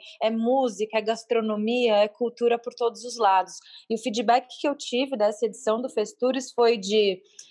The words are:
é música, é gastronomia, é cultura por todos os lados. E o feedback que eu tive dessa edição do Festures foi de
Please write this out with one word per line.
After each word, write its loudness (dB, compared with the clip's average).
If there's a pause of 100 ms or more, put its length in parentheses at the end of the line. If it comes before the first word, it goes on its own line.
(220)
é 2
música, 0
é 0
gastronomia, 0
é 4
cultura 0
por -12
todos -4
os -12
lados. 2 (340)
E -2
o 0 (160)
feedback 2 (120)
que -2
eu 0
tive -4
dessa 0
edição -2
do -6
Festures -2
foi 4
de 0 (320)